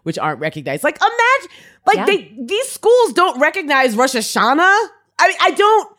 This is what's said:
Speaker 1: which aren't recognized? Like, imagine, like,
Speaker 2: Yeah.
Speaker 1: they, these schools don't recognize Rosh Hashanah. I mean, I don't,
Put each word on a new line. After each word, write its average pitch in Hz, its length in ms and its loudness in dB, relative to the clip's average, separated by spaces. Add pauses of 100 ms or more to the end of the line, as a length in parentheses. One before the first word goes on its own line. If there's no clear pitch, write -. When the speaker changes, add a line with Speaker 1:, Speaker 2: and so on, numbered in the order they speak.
Speaker 1:
which 165 160 -6
aren't 147 200 -4
recognized? 151 440 -8
Like, - 140 -2
imagine, 466 600 -2 (300)
like, 277 100 2
Speaker 2:
Yeah. - 80 -2
Speaker 1:
they, 214 340 -2
these 392 300 -6
schools 453 440 2
don't 349 260 0
recognize 285 580 0
Rosh 254 180 0
Hashanah. 226 440 0 (600)
I 349 80 4
mean, 370 140 -2
I 359 100 2
don't, 415 480 2